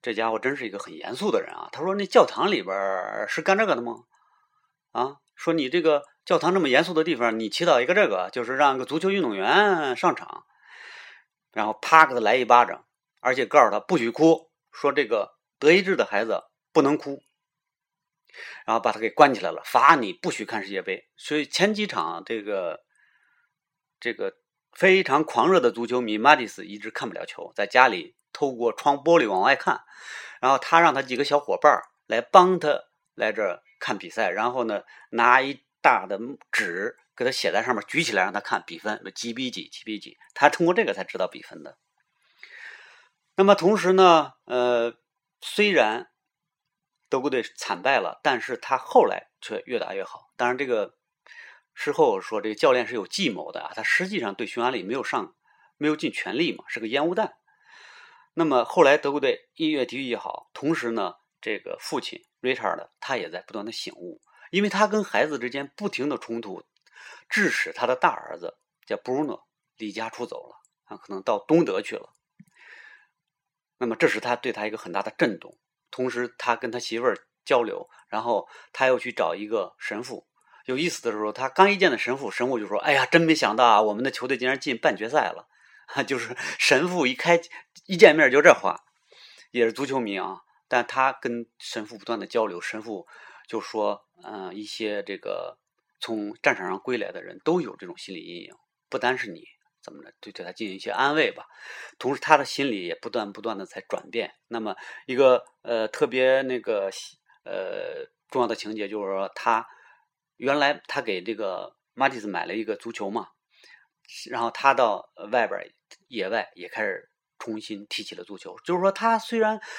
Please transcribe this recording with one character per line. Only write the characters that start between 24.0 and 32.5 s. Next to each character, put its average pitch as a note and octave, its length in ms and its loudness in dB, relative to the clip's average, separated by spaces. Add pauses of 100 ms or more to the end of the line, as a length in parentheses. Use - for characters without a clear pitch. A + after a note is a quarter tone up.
个 G2 260 -8 (340)
非 F#3 320 4
常 C#3+ 200 2
狂 D3+ 280 2
热 F3+ 80 6
的 A#2+ 120 4
足 A#2 140 -6
球 B2 160 -2
迷 G#2+ 160 -2
马 C#3 180 6
蒂 B2 120 -2
斯 F#2+ 180 -16
一 G#2 140 -14
直 A2 100 -14
看 - 180 -8
不 - 60 -12
了 - 140 -10
球， - 280 -16
在 G2+ 120 -4
家 B2+ 200 8
里 F#2 280 -4 (180)
透 C3+ 220 -2
过 A#2 180 -2
窗 C#3+ 240 2
玻 E3 220 6
璃 A#2 100 2
往 F#2+ 120 0
外 B2+ 140 4
看， - 280 -2 (580)
然 B2+ 100 4
后 C3+ 60 4
他 E3 220 4
让 D#3+ 160 4
他 C3+ 80 -2
几 B2+ 120 -8
个 C3+ 80 0
小 C#3+ 160 2
伙 F#2+ 160 -2
伴 D3 160 6
儿 - 120 2 (240)
来 A2+ 140 0
帮 F#3 380 8